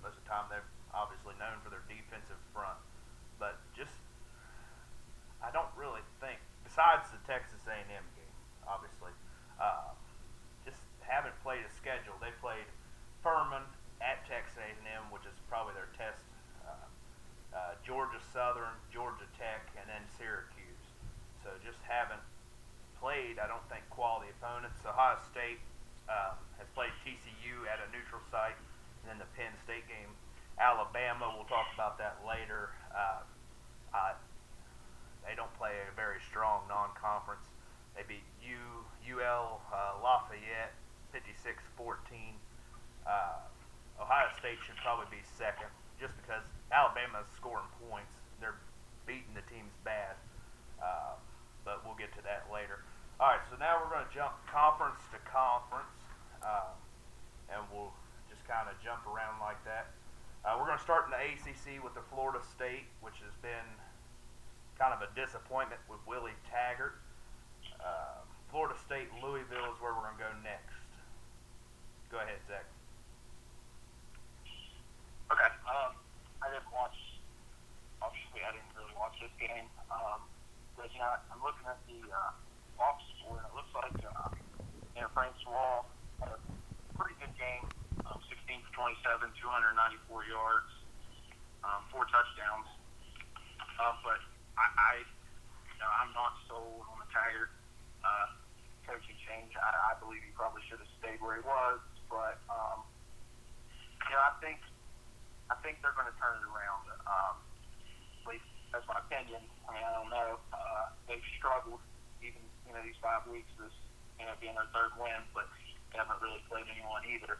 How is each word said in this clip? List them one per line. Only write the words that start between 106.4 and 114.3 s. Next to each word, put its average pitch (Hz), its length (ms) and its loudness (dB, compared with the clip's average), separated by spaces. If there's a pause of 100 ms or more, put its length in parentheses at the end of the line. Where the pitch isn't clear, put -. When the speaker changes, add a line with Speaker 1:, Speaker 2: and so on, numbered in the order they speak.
Speaker 2:
it 107 80 -4
around. 101 400 -4 (160)
Um, 95 300 4 (880)
at - 100 -10
least 113 140 -8 (260)
that's 120 160 0
my 107 140 2
opinion. 117 420 -4 (220)
I 113 100 -4
mean, 110 80 -2
I 113 80 2
don't 113 160 0
know. 117 400 2
Uh, 113 460 0 (100)
they've 120 220 -4 (100)
struggled 127 460 2 (400)
even, 117 180 -10 (240)
you 117 80 -12
know, 117 80 -4
these 113 220 -8
five 113 260 4
weeks, 120 220 -6 (100)
this, 110 140 -10 (420)
you 113 80 -6
know, 113 160 -4